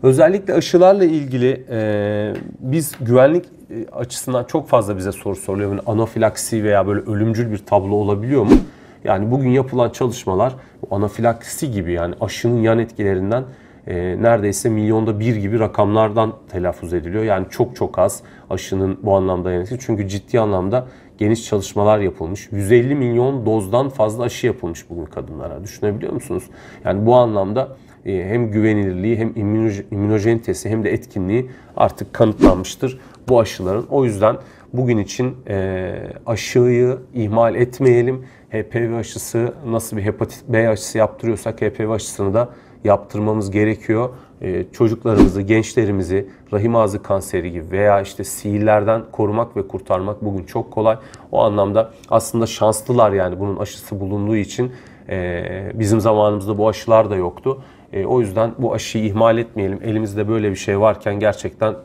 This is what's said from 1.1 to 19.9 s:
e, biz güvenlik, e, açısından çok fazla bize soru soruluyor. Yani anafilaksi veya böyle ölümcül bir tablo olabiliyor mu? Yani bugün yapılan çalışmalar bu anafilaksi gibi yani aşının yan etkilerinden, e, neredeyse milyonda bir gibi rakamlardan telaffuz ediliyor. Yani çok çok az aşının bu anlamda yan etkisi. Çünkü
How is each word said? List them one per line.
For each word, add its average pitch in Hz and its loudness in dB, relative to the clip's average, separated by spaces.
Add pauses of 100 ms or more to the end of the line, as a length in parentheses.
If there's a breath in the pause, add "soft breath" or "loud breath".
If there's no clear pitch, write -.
e, 104 -2 (260)
biz 151 -2
güvenlik, 135 6
e, - -14
açısından 123 -4
çok 151 -4
fazla 104 2
bize 92 -4
soru 95 -6
soruluyor. 98 -4
Yani 98 -4
anafilaksi 110 -2
veya 101 2
böyle 101 0
ölümcül 110 -2
bir 104 -4
tablo 101 0
olabiliyor 104 0
mu? 113 6 (500 loud breath)
Yani 104 0
bugün 131 2
yapılan 127 2
çalışmalar 117 -2 (260 loud breath)
bu - -8
anafilaksi 113 -2
gibi 90 -4
yani 85 -4
aşının 117 0
yan 113 4
etkilerinden, 104 -2 (440 loud breath)
e, 95 -6 (260)
neredeyse 104 2
milyonda 110 0
bir 113 0
gibi 104 -2
rakamlardan 107 2 (180)
telaffuz 87 -4
ediliyor. 87 -4
Yani 95 0
çok - -2
çok - -4
az 95 0 (260 loud breath)
aşının 95 -2
bu 98 2
anlamda 92 0
yan 90 -2
etkisi. 120 -8
Çünkü 101 -2